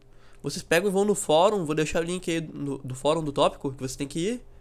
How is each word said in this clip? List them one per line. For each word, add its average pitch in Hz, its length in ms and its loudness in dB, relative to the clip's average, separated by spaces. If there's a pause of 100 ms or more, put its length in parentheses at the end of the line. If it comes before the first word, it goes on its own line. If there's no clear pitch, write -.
(420)
vocês 147 200 -6
pegam 180 260 2
e - 20 2
vão 196 140 2
no 208 100 2
fórum, 180 520 4
vou 151 80 -2
deixar 156 260 0
o - 20 0
link 175 280 -4
aí 165 100 0
no, 143 380 -6
do 131 160 -8
fórum 156 280 0
do 147 80 -4
tópico 143 440 0
que 127 80 -12
você 131 160 -6
tem 139 100 -6
que 165 120 -8
ir. 233 220 -2 (180)